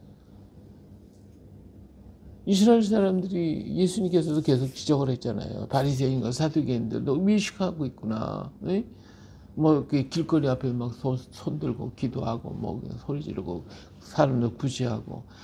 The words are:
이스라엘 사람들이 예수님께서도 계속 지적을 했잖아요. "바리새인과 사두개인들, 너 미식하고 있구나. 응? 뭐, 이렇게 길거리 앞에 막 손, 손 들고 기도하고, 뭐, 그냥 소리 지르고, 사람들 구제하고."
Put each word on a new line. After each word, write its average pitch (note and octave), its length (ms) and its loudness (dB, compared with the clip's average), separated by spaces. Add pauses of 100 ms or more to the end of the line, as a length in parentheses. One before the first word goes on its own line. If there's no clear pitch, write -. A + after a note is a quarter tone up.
(2500)
이스라엘 G#3+ 360 8
사람들이 F#3 960 0
예수님께서도 F3 640 2
계속 C3 320 2
지적을 C#3 360 0
했잖아요. A2 580 -4
"바리새인과 C3 640 0
사두개인들, B2 720 0
너 C3+ 120 0
미식하고 F#3 720 0
있구나. A2 680 -6 (120)
응? F#3+ 200 0 (680)
뭐, D#3 200 4
이렇게 C#3 340 2
길거리 D#3 400 2
앞에 B2+ 240 0
막 A#2+ 220 -4
손, B2+ 240 -2
손 - 420 -8
들고 A#2+ 360 -4
기도하고, A#2+ 540 -4
뭐, - 320 -6
그냥 - 160 -10
소리 C#3+ 240 -6
지르고, F2 440 -8 (340)
사람들 B2+ 580 2
구제하고." B2 680 -4 (200)